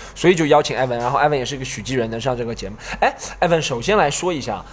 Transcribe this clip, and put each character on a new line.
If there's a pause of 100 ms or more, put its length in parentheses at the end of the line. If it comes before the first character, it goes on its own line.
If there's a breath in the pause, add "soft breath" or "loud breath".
(160 loud breath)
所
以
就
邀
请
Evan，
然
后
Evan
也
是
一
个
许
继
人，
能
上
这
个
节
目。 (240 loud breath)
哎， (280 loud breath)
Evan，
首
先
来
说
一
下，